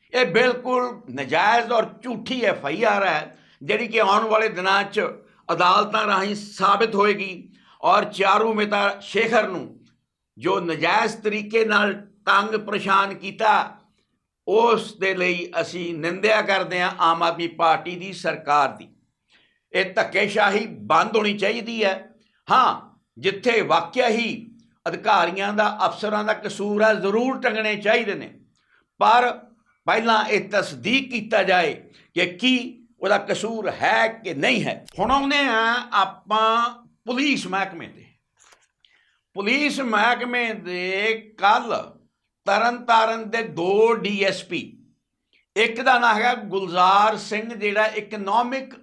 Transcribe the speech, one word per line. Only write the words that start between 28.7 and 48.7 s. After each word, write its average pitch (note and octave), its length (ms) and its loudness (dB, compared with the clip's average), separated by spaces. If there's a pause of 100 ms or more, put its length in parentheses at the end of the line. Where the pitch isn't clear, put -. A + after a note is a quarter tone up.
ਪਰ A#3+ 300 6 (560)
ਪਹਿਲਾਂ A3 380 2
ਇਹ G3+ 260 -2
ਤਸਦੀਕ G3+ 600 -2
ਕੀਤਾ G#3+ 320 -2
ਜਾਏ F3+ 320 2 (420)
ਕਿ F3 160 0
ਕੀ B3 500 -2 (180)
ਉਹਦਾ G3 200 2
ਕਸੂਰ G#3+ 520 -4
ਹੈ A3 420 2
ਕਿ F3+ 200 -10
ਨਹੀਂ F#3+ 300 0
ਹੈ। B2 200 -8 (140)
ਹੁਣ G#3+ 120 0
ਆਉਂਦੇ C#4 340 0
ਹਾਂ A3+ 320 0 (180)
ਆਪਾਂ A3 800 0 (320)
ਪੁਲਿਸ B3 400 -2
ਮਹਿਕਮੇ F#3 400 -6
ਤੇ। - 180 -20 (1300)
ਪੁਲਿਸ C4 460 0
ਮਹਿਕਮੇ A#3 720 0
ਦੇ F#3 580 -4 (260)
ਕੱਲ੍ਹ A3 360 2 (720)
ਤਰਨਤਾਰਨ A3+ 840 2
ਦੇ A3+ 120 -2
ਦੋ G3 520 2
ਡੀ G3+ 300 -2
ਐਸ F#3+ 200 -2
ਪੀ, D#3+ 160 -8 (960)
ਇੱਕ A3+ 260 0
ਦਾ B3 160 6
ਨਾਂ A#3 160 4
ਹੈਗਾ A#3+ 200 2
ਗੁਲਜ਼ਾਰ G3 840 2
ਸਿੰਘ, A3 360 -8
ਜਿਹੜਾ G#3 320 0
ਇਕਨੋਮਿਕ G#3+ 960 -4